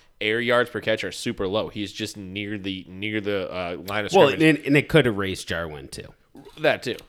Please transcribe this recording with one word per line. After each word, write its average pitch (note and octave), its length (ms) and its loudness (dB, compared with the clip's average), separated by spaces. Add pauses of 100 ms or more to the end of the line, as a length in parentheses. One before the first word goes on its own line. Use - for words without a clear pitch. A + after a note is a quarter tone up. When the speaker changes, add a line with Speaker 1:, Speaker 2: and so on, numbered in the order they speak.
(220)
Speaker 1:
air A2 180 0
yards A#2+ 300 2
per G#2+ 100 -6
catch A2 240 0
are F#2 80 -6
super G#2+ 360 -4
low. F#2+ 220 0
He's G2+ 220 -6
just - 240 -8
near G2+ 420 -8
the, F#2+ 300 -6
near G#2 320 -6
the, G2 320 -2
uh, F2+ 260 -6 (100)
line G#2 180 -4
of E3 80 -2
Speaker 2:
Well, E3+ 160 10
Speaker 1:
scrimmage. D#3 280 4
Speaker 2:
and, - 100 -14
and C#3+ 100 4
it C3+ 100 2
could D3+ 200 6
erase G2 360 -2
Jarwin, D#2 460 -6
too. - 240 -14 (460)
Speaker 1:
That, D3 240 2
too. A#2+ 120 -4 (140)